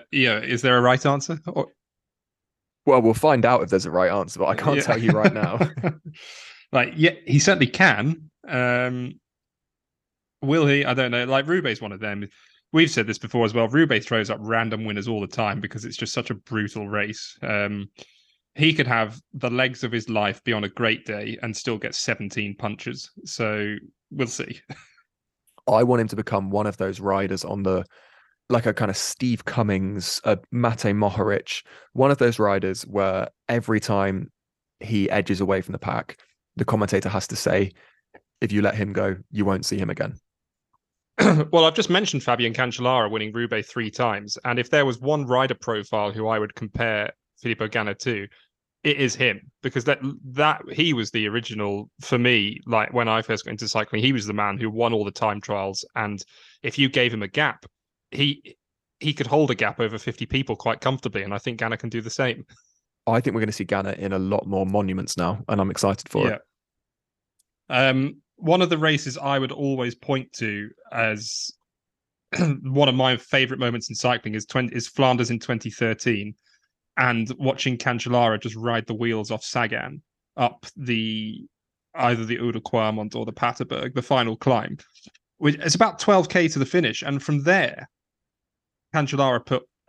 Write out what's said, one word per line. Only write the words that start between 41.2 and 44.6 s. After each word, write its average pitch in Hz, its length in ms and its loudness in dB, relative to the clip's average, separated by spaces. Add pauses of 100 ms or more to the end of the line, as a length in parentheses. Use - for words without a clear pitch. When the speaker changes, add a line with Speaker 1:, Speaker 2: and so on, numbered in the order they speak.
Speaker 1:
Well, 165 140 8
I've 160 100 4
just 156 160 0
mentioned 180 320 0
Fabian 120 280 0
Cancellara 123 600 0
winning 107 200 -4
Roubaix 113 360 -4
three 113 240 -6
times, 104 520 -4
and 120 140 -2
if 120 140 -4